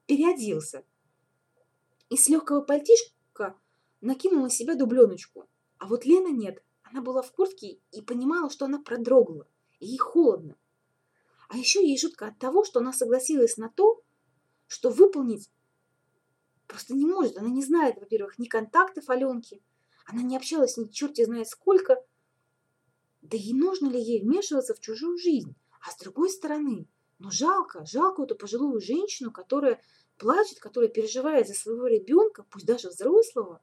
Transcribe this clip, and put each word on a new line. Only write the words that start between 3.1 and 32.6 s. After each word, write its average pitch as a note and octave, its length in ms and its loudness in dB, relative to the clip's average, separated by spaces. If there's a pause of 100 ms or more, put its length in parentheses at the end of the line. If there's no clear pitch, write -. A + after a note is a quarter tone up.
накинул C4+ 420 0
на B3+ 60 -4
себя B3+ 260 -4
дублёночку. A#3+ 720 2 (300)
А F#3+ 100 -16
вот A#3+ 180 -4
Лена F4+ 240 4
нет. G#3+ 340 -6 (200)
Она B3+ 180 -14
была B3+ 200 -4
в B3+ 100 -10
куртке F4+ 480 -6 (120)
и G#3+ 100 -18
понимала, C4 480 -4
что - 160 -8
она C#4 140 -4
продрогла. A#3 680 2 (340)
И F#3 80 -14
ей B3+ 100 -10
холодно. G3 580 2 (920)
А A3 80 -12
ещё D#4+ 240 0
ей C#4+ 160 2
жутко B3+ 300 -8
от G#3+ 120 -20
того, D4 240 2
что G#4 160 -4
она B3+ 140 -2
согласилась B3+ 640 0
на A3+ 120 -10
то, G#4+ 320 4 (680)
что - 220 -2
выполнить B3+ 600 4 (1160)
просто - 260 -14
не C#4 120 0
может. E4+ 320 0
Она G#3+ 120 -6
не C4 140 -2
знает, C#4+ 340 2
во-первых, G3+ 420 -6
ни A#3+ 60 -8
контактов D#4 640 0
Алёнки. B3+ 520 -4 (440)
Она A#3 160 -8
не B3+ 160 -4
общалась C4+ 360 0
с - 40 -14
ней A3 120 -6
чёрт D4 280 -8
знает A3+ 300 0
сколько. F#4+ 560 2 (1160)
Да D#3 160 -8
и G#3 160 -8
нужно F4 340 0
ли B3 140 -2
ей A3 200 -2
вмешиваться C4 520 0
в - 60 -20
чужую C#4+ 380 -8
жизнь? C#4 380 -2 (260)
А - 100 -16
с - 60 -18
другой C#4+ 320 -4
стороны, D4 580 -6 (320)
ну F#3+ 120 -18
жалко, C4 540 -2
жалко D4+ 380 -2
эту B3+ 120 -6
пожилую A#3 460 -4
женщину, C4 500 -6
которая C4+ 500 -2 (360)
плачет, F4 420 0
которая A3+ 300 -2
переживает A#3+ 580 0
за G3+ 60 -12
своего A#3 340 -6
ребёнка, A#3+ 560 2
пусть - 220 -20